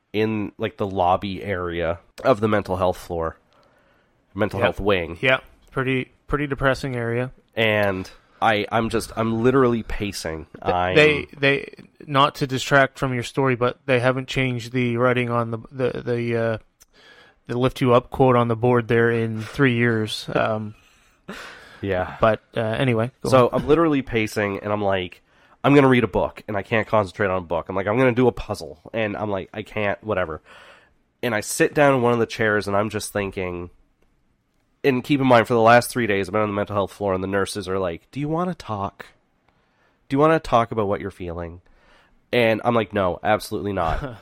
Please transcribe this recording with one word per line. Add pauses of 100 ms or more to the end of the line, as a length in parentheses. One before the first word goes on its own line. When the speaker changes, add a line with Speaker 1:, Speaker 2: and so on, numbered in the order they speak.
(140)
Speaker 1:
in,
like,
the
lobby
area (240)
of
the
mental
health
floor, (960)
mental
Speaker 2:
Yep.
Speaker 1:
health
wing.
Speaker 2:
Yeah, (320)
pretty, (160)
pretty
depressing
area. (240)
Speaker 1:
And (320)
I,
I'm
just,
I'm
literally
pacing. (160)
Speaker 2:
Th-,
Speaker 1:
I'm
Speaker 2:
they, (100)
they, (340)
not
to
distract
from
your
story,
but
they
haven't
changed
the
writing
on
the, (140)
the,
the,
uh, (920)
the
lift
you
up
quote
on
the
board
there
in
three
years.
Um, (1080)
Speaker 1:
Yeah.
Speaker 2:
But, (160)
uh,
anyway, (100)
go
Speaker 1:
So
Speaker 2:
on.
Speaker 1:
I'm
literally
pacing,
and
I'm
like, (420)
"I'm
gonna
read
a
book,"
and
I
can't
concentrate
on
a
book.
I'm
like,
"I'm
gonna
do
a
puzzle," (120)
and
I'm
like,
"I
can't,"
whatever. (800)
And
I
sit
down
in
one
of
the
chairs,
and
I'm
just
thinking, (1160)
and
keep
in
mind,
for
the
last
three
days,
I've
been
on
the
mental
health
floor,
and
the
nurses
are
like,
"Do
you
wanna
talk? (1040)
Do
you
wanna
talk
about
what
you're
feeling?" (720)
And
I'm
like,
"No,
absolutely
not."